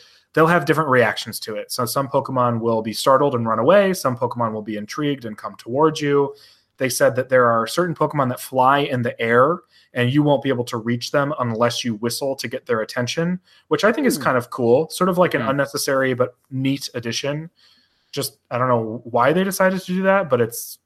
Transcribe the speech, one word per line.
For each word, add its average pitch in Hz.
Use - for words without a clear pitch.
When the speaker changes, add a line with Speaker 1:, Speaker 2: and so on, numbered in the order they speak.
Speaker 1:
they'll 165
have 165
different 151
reactions 113
to 110
it. 104
So 123
some 135
Pokemon 127
will 113
be 110
startled 135
and 117
run 110
away, 185
some 127
Pokemon 120
will 107
be 107
intrigued 131
and 107
come 104
towards 147
you. 143
They 131
said 127
that 123
there 127
are 113
certain 170
Pokemon 147
that 123
fly 131
in 139
the 117
air, 123
and 123
you 147
won't 147
be 139
able 123
to 120
reach 120
them 143
unless 117
you 117
whistle 120
to 135
get -
their 113
attention, 165
which 151
I 214
think 294
is 165
Speaker 2:
Hmm. 139
Speaker 1:
kind 139
of 117
cool, 131
sort -
of 180
like 175
an 143
Speaker 2:
Mm-hmm. 120
Speaker 1:
unnecessary 135
but 120
neat 135
addition. 139
Just, -
I 127
don't 127
know 117
why 120
they 180
decided 190
to -
do 185
that, 190
but 123
it's, -